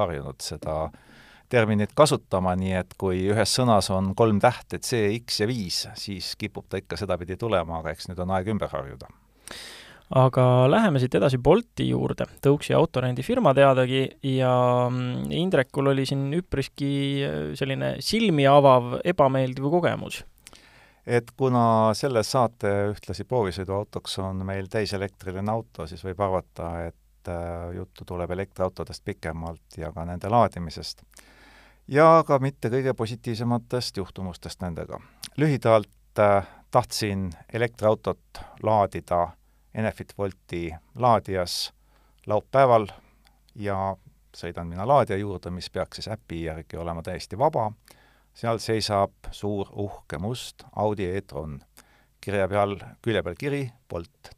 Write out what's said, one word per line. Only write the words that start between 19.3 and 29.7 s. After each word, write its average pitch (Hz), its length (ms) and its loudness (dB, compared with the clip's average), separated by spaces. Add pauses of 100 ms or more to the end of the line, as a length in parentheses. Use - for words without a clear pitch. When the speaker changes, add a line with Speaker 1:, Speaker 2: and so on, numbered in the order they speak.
Speaker 2:
kogemus. 113 460 -2 (840)
Speaker 1:
Et 120 320 -2
kuna 117 640 4
selle 123 260 2
saate 113 460 0 (240)
ühtlasi - 340 -10
proovisõiduautoks 98 920 -4
on 95 240 -4
meil 98 260 -6
täiselektriline 98 800 -4
auto, 113 380 -8
siis 85 160 -16
võib 92 160 -8
arvata, 90 480 -4 (160)
et, - 420 -16
äh, 85 480 -8
juttu 92 320 -14
tuleb 87 220 -6
elektriautodest 90 760 -6
pikemalt 82 720 -10